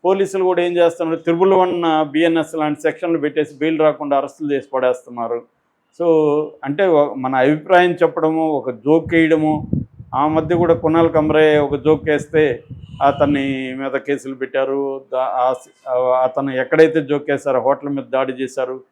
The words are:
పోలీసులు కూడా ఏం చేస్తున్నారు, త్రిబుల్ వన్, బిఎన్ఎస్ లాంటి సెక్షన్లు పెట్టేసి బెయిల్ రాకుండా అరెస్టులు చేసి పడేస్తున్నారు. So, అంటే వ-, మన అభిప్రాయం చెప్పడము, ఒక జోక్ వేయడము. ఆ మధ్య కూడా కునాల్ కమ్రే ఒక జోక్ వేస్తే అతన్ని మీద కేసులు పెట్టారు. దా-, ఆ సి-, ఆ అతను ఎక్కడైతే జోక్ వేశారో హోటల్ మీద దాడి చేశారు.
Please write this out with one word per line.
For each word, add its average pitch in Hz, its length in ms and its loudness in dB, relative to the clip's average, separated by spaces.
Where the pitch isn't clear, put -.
పోలీసులు 190 400 0
కూడా 180 180 0
ఏం 175 140 -2
చేస్తున్నారు, 170 440 0
త్రిబుల్ 175 320 2
వన్, 180 300 0
బిఎన్ఎస్ 160 440 0
లాంటి 151 260 -4
సెక్షన్లు 165 380 -2
పెట్టేసి 147 400 -4
బెయిల్ 156 220 -2
రాకుండా 147 360 2
అరెస్టులు 143 360 -4
చేసి 135 220 -4
పడేస్తున్నారు. 120 680 -4
So, 170 80 0
అంటే 147 220 -2
వ-, 147 300 2
మన 131 180 -4
అభిప్రాయం 156 580 2
చెప్పడము, 160 560 0
ఒక 131 220 -4
జోక్ 147 440 0
వేయడము. 156 560 2
ఆ 143 140 0
మధ్య 160 280 0
కూడా 165 180 4
కునాల్ 165 360 2
కమ్రే 151 480 4
ఒక 143 160 0
జోక్ 156 240 2
వేస్తే 147 540 0
అతన్ని 139 720 0
మీద 135 260 -6
కేసులు 135 340 -6
పెట్టారు. 135 680 -4
దా-, 127 60 -2
ఆ 127 340 0
సి-, - 380 -12
ఆ 127 340 2
అతను 135 260 -2
ఎక్కడైతే 151 560 2
జోక్ 147 240 -4
వేశారో 135 300 0
హోటల్ 139 300 -2
మీద 139 140 -6
దాడి 131 280 -2
చేశారు. 131 480 -6